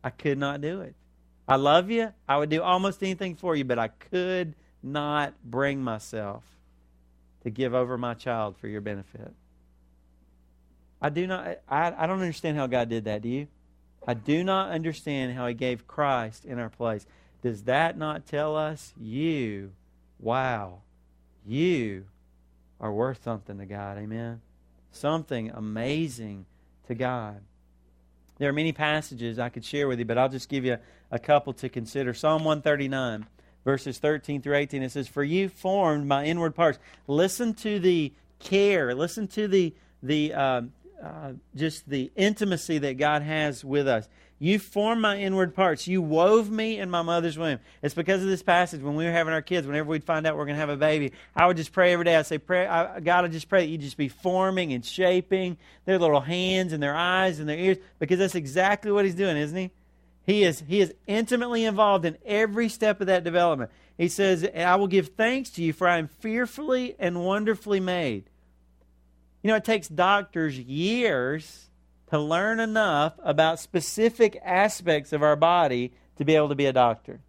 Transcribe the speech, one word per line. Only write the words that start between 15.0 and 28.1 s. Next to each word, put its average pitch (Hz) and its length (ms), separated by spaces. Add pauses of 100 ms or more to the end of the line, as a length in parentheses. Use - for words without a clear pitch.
how 123 140
he 120 60
gave 123 320
Christ 127 600
in 123 140
our 113 100
place. 113 360 (360)
Does 107 220
that 151 340
not 156 280
tell 151 300
us, 156 420
you, 113 760 (460)
wow, 110 600 (640)
you 117 600 (760)
are 107 140
worth 123 320
something 104 320
to 98 80
God, 101 320
amen? 113 420 (540)
Something 143 560
amazing 113 960 (420)
to 123 80
God. 113 460 (960)